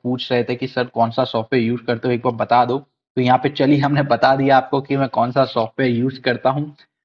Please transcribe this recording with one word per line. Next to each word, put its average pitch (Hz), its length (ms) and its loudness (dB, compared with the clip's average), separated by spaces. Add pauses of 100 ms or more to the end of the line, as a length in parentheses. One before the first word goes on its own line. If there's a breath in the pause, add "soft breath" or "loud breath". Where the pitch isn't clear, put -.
पूछ 123 280 -4
रहे 120 120 0
थे 120 120 -4
कि, 131 120 -8
"सर 127 180 -4
कौन 117 260 -2
सा 127 120 -2
software 117 420 -2
use 120 160 -2
करते 120 260 -4
हो, 123 60 0
एक 117 80 -4
बार 127 120 -2
बता 120 320 2
दो।" 127 120 -2
तो - 440 -8
यहाँ 127 160 4
पे - 120 0
चलिए 143 300 2
हमने 143 240 2
बता 131 320 2
दिया 135 220 4
आपको 131 240 0
कि 139 160 -4
मैं 135 120 0
कौन 120 220 -2
सा 135 140 2
software 123 460 -2
use 127 300 -2
करता 127 280 0
हूँ। 147 260 -6 (300 soft breath)